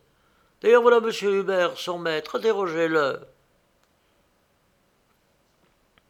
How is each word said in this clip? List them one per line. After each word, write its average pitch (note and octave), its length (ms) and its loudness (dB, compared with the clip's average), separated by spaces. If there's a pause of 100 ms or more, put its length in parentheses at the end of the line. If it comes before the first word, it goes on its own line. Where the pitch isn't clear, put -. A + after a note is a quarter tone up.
(600)
D'ailleurs, A#3 200 6
voilà A#3 200 4
monsieur G3+ 380 -2
Hubert, F3+ 380 -2
son F3 220 -8
maître, D#3+ 380 -6
interrogez-le. » E3 840 -2 (3000)